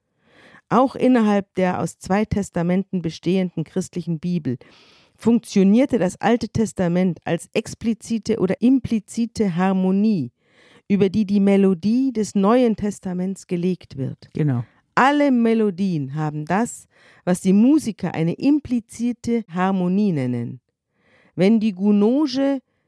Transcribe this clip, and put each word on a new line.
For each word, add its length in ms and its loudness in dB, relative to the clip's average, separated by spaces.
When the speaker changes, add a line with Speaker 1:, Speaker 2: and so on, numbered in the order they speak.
Speaker 1:
Auch 260 2
innerhalb 580 2
der 260 -2
aus 180 -6
zwei 260 -2
Testamenten 800 -2
bestehenden 600 -4
christlichen 540 -6
Bibel 380 -4
funktionierte 840 2
das 220 -4
Alte 280 0
Testament 760 -2
als 280 -4
explizite 840 -4
oder 220 -2
implizite 960 0
Harmonie, 760 0
über 200 2
die 180 0
die 140 2
Melodie 720 2
des 220 -4
Neuen 420 2
Testaments 720 -6
gelegt 500 -4
wird. 380 -10
Speaker 2:
Genau. 300 0
Speaker 1:
Alle 360 4
Melodien 840 0
haben 300 -4
das, 420 -4
was 160 0
die 120 2
Musiker 640 2
eine 200 -2
implizite 1200 -2
Harmonie 600 0
nennen. 480 -4
Wenn 240 2
die 140 -2
Gounosche 880 0